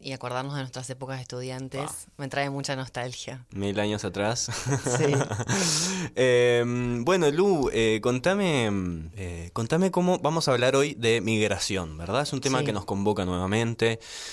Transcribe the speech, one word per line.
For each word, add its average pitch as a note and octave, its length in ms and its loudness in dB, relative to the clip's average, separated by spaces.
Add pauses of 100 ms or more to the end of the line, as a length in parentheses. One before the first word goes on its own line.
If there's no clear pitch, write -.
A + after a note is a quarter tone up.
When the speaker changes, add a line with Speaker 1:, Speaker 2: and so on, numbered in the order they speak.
Speaker 1:
y C3+ 120 -10
acordarnos B2+ 420 -6
de C#3+ 60 -4
nuestras B2+ 300 -10
épocas C3 260 -10
de B2+ 60 -10
estudiantes B2+ 680 -8
Speaker 2:
Ah. - 60 -10 (240)
Speaker 1:
me C#3+ 100 -8
trae C#3+ 220 -2
mucha C#3 260 -4
nostalgia. B2 760 -8
Speaker 2:
Mil G2+ 260 -2
años G#2 260 0
atrás. G#2 460 -2 (480)
Speaker 1:
Sí. D#3 60 4 (100)
Speaker 2:
<laughs> D#3+ 1000 -2
Em, B2 880 4
bueno, E3+ 260 4
Lu, E3 420 4
eh, A2 300 4
contame, C3+ 680 2 (480)
eh, F2 380 -10
contame D#3+ 360 2
cómo F3+ 280 2
vamos D#3 300 0
a C#3 40 4
hablar B2+ 240 4
hoy D3 180 2
de A2+ 280 2
migración, G2 720 0
¿verdad? G2 260 -2
Es D3 100 -4
un C3+ 80 -4
tema C3 180 2
Speaker 1:
Sí. C#3+ 80 0
Speaker 2:
que A#2 60 0
nos G2 120 -4
convoca G2+ 400 0
nuevamente. A2 760 0 (340)